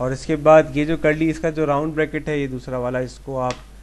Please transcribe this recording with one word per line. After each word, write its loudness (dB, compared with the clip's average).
और 2
इसके 0
बाद 4
ये 2
जो 0
कर्ली, 2
इसका -2
जो 0
round 0
bracket 0
है, 0
ये 0
दूसरा -6
वाला, 0
इसको -6
आप 0